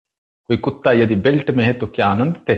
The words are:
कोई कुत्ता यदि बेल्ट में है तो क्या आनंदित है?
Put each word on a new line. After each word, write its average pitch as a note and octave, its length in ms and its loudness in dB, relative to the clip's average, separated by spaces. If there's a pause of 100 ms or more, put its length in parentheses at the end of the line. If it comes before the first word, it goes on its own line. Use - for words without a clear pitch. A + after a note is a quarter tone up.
(500)
कोई A#2 80 2
कुत्ता - 340 -2
यदि A2+ 240 2
बेल्ट C#3+ 340 0
में B2+ 160 0
है B2 80 2
तो B2 140 -6
क्या G#2+ 200 -2
आनंदित A#2+ 420 -2
है? A2 80 4